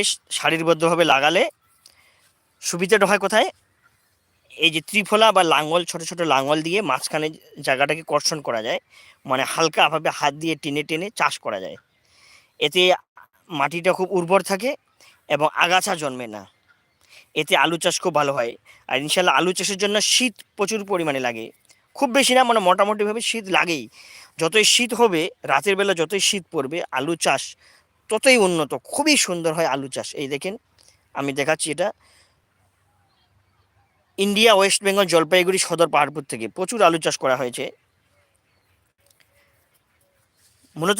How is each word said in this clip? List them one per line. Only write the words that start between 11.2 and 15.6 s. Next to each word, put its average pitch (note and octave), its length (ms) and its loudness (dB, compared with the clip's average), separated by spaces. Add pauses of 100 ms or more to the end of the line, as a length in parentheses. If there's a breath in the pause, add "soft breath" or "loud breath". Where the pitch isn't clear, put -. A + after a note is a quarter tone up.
করা G#2 180 -6
যায়। D#2+ 140 -12 (840 soft breath)
এতে D#3 220 0 (800)
মাটিটা E3 380 0
খুব F#3 100 -4 (100)
উর্বর F3+ 240 2 (100)
থাকে G3+ 200 -4 (580 soft breath)
এবং D3 180 0 (160)